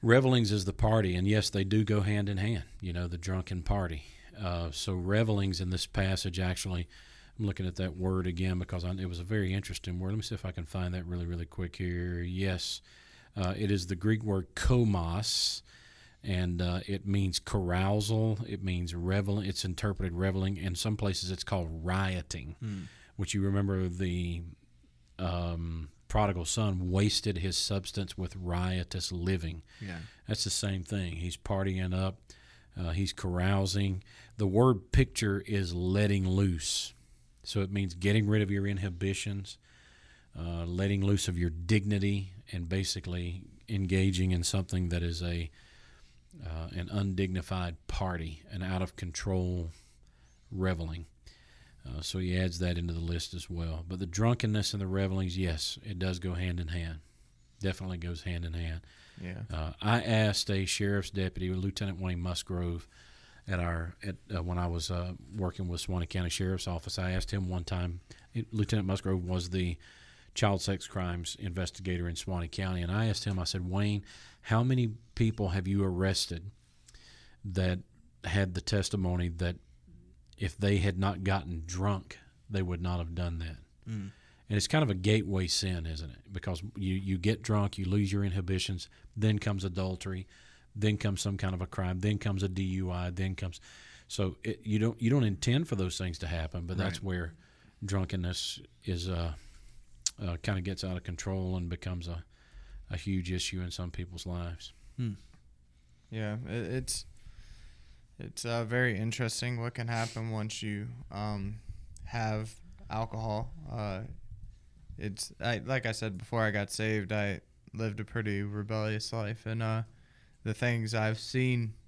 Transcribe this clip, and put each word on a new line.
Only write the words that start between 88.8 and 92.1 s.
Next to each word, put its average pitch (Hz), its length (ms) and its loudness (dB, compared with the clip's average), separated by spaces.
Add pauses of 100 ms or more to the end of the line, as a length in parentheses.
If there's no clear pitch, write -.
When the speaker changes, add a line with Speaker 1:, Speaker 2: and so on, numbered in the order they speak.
Speaker 1:
then 107 240 4
comes 98 240 -2
adultery, 95 640 -2 (480)
then 107 220 4
comes 98 240 0
some 98 160 0
kind 95 180 0
of 87 60 -2
a 92 40 -2
crime, 92 360 -2
then 104 180 2